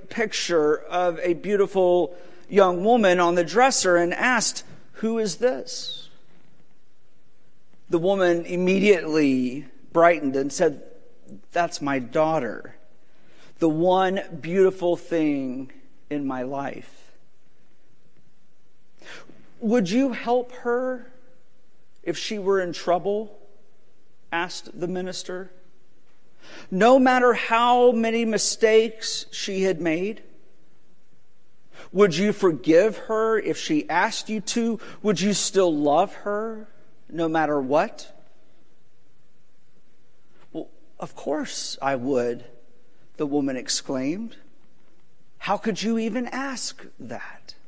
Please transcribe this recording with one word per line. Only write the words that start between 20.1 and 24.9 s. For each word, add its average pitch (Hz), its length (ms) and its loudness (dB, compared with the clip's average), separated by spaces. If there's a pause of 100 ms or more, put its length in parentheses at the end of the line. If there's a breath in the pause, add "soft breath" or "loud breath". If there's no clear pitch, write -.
help 240 460 0
her 247 540 -2 (920)
if 175 120 -4
she - 220 -4
were 196 240 2
in 175 120 -2
trouble?" 196 680 0 (920)
asked - 480 -4
the 170 80 -2
minister. 185 640 -6 (1200 loud breath)